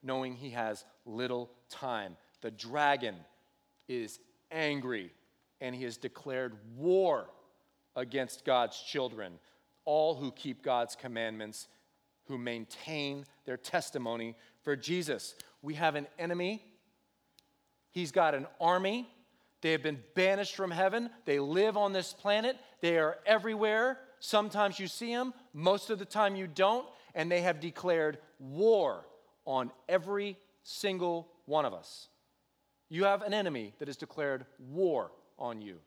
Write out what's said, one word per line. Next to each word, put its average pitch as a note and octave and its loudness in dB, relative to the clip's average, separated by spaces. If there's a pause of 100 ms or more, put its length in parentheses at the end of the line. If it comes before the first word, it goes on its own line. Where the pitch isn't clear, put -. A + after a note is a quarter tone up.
knowing C3 -4
he C3 -12
has A2+ -4 (220)
little A#2+ -4 (200)
time. G#2+ -6 (240)
The A#2 -6
dragon B2 0 (720)
is A#2 -6 (320)
angry, B2+ -2 (480)
and B2+ -6
he B2+ -6
has A#2 -6
declared B2+ -8 (180)
war E3 4 (680)
against B2+ -4
God's B2 4
children, A2 -6 (460)
all D#3 4
who C3+ -6
keep - -10
God's A#2+ 0
commandments, A2 -6 (560)
who C#3 -8
maintain C#3 -6 (220)
their B2+ -4
testimony A#2 -4 (260)
for D3 0
Jesus. D3 -4 (260)
We D3+ -8
have D#3 2
an D3 -4 (120)
enemy. F3+ -2 (1300)
He's F3 -4
got D#3+ 6
an C#3 -4 (120)
army. F#3+ 2 (520)
They D#3+ 2
have D#3 2
been D3 -2 (120)
banished G3 2
from F#3+ -2
heaven. G3 2 (120)
They C#3+ 2
live F#3+ 2
on G3+ 2
this F#3 -2
planet. A3 0 (240)
They E3+ 4
are D#3 4
everywhere. A3 2 (200)
Sometimes G#3 2
you F#3+ -4
see A#3 -6
'em. B3 -2 (200)
Most F#3 2
of G#3+ 0
the F#3+ -8
time G3+ 2
you F#3+ -4
don't. G3 2 (260)
And E3 0
they F3 4
have E3+ 2
declared D#3+ 0 (220)
war D3 2 (380)
on C3 -2 (160)
every F#3+ 0 (260)
single F3 -2 (160)
one D3 2
of A2 -2
us. - -16 (840)
You E3 0
have G3 4
an G3+ -2
enemy C#3+ -2
that C#3+ -8
has C3+ -10
declared C#3 -4 (100)
war C3+ 0 (260)
on A#2 -6
you. F#2 -14